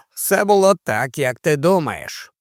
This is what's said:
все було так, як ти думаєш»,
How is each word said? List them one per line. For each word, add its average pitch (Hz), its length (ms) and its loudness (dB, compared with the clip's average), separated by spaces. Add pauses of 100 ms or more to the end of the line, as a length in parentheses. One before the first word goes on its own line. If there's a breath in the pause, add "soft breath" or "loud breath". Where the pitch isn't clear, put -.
(140)
все 202 300 0
було 196 300 4 (100)
так, 120 340 -4
як 127 220 -2
ти 151 160 0
думаєш», 139 840 -2